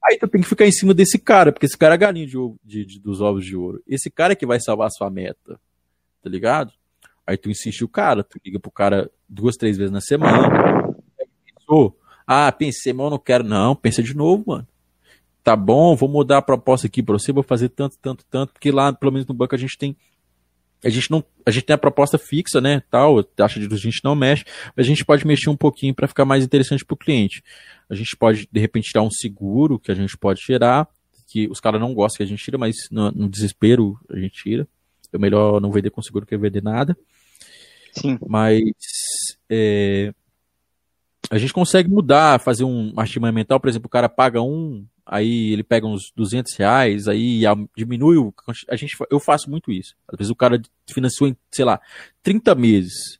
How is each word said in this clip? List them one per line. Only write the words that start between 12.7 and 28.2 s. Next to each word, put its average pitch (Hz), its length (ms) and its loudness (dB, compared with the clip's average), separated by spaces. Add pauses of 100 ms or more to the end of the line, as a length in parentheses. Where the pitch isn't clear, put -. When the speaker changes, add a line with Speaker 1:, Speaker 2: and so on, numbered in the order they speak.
Speaker 1:
mas 131 100 -6
eu 151 60 -2
não 143 80 -4
quero." 123 260 0
Não, 110 320 2
pensa 120 260 0
de 123 140 -4
novo, 170 300 2
mano. 127 200 -6 (760)
"Tá 113 100 6
bom, 123 400 4
vou 135 140 0
mudar 139 300 2
a 139 40 0
proposta 127 440 0
aqui 120 160 -4
pra 104 160 0
você, - 120 -6
vou 139 120 0
fazer 123 260 -2
tanto, 139 320 -6
tanto, 131 300 -10
tanto", 131 240 -4
porque - 180 -2
lá, 139 200 2
pelo 139 200 0
menos 135 160 -4
no 135 60 -6
banco, 123 200 -2
a 131 40 -2
gente 131 200 -8
tem, 143 160 -6 (880)
a - 60 0
gente 120 220 -2
não, 156 120 0 (240)
a 120 40 2
gente 120 140 -2
tem 151 100 2
a 147 40 0
proposta 143 400 0
fixa, 147 420 -2
né, 135 300 0
tal, 135 280 4
a 101 40 2
taxa - 380 -2
de 104 40 -6
juros 104 140 -4
a 95 40 -8
gente 113 200 -6
não 139 120 0
mexe, 143 300 0 (300)
mas 127 120 0
a - 20 -2
gente 151 160 0
pode 147 220 2
mexer 151 240 0
um 147 60 -2
pouquinho 139 380 -2
pra 139 140 -4
ficar - 160 0
mais 135 180 2
interessante 135 420 0
pro - 120 -8
cliente. 117 480 -2 (440)
A 104 60 -8
gente 104 220 -10
pode, 110 340 0